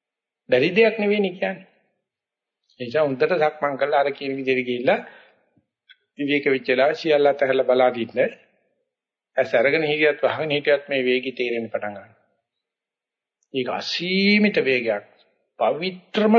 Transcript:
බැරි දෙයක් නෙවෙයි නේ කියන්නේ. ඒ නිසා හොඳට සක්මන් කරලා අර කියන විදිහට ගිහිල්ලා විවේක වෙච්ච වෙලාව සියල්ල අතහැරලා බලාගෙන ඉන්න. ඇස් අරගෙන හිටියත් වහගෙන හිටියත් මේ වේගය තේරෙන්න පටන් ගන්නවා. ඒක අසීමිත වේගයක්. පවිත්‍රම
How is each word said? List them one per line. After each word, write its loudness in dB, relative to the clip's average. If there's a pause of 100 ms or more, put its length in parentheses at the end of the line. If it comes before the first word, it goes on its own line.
(500)
බැරි 2
දෙයක් 2
නෙවෙයි 0
නේ -2
කියන්නේ. -8 (1120)
ඒ -10
නිසා 0
හොඳට 0
සක්මන් -2
කරලා 0
අර 2
කියන -8
විදිහට -2
ගිහිල්ලා 0 (1120)
විවේක -2
වෙච්ච 0
වෙලාව 4
සියල්ල 2
අතහැරලා 2
බලාගෙන 2
ඉන්න. -6 (1160)
ඇස් -2
අරගෙන 2
හිටියත් 0
වහගෙන -2
හිටියත් 0
මේ -4
වේගය 0
තේරෙන්න -6
පටන් -8
ගන්නවා. -20 (1400)
ඒක -4
අසීමිත 0
වේගයක්. -2 (540)
පවිත්‍රම -2